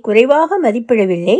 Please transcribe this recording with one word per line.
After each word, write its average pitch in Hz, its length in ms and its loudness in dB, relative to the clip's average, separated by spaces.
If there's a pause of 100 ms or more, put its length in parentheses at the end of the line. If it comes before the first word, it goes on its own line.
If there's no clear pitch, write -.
குறைவாக 285 580 2
மதிப்பிடவில்லை. 214 800 -2